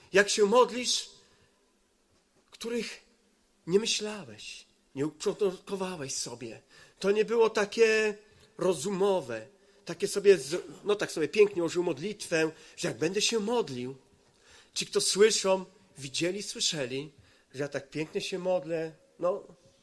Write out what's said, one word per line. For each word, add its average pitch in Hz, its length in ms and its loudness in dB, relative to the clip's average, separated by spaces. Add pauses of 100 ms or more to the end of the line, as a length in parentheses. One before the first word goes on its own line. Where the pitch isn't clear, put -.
(140)
jak 202 160 6
się 214 160 4
modlisz, 233 640 2 (1400)
których 226 500 -6 (680)
nie 180 120 6
myślałeś, 208 840 -4 (300)
nie 135 100 -2
uporządkowałeś 185 1120 -4
sobie. 117 460 -10 (380)
To 196 120 2
nie 214 140 2
było 226 240 4
takie 220 680 2 (400)
rozumowe, 170 920 0 (380)
takie 180 220 -6
sobie 196 300 6
z-, 147 260 -6 (200)
no 202 120 0
tak 208 160 -4
sobie 156 160 0
pięknie 202 340 4
ułożył 170 220 0
modlitwę, 160 680 -2 (260)
że 170 100 -4
jak 135 100 -6
będę 180 240 0
się 233 180 2
modlił, 156 560 -2 (760)
ci, - 120 -4
kto 202 160 -2
słyszą, 190 640 4 (320)
widzieli, 165 460 -4
słyszeli, 139 680 -4 (420)
że 127 80 -8
ja 143 60 -4
tak 139 220 -8
pięknie 156 320 -6
się 185 180 -6
modlę, 165 520 -2 (280)
no, 180 240 -2 (400)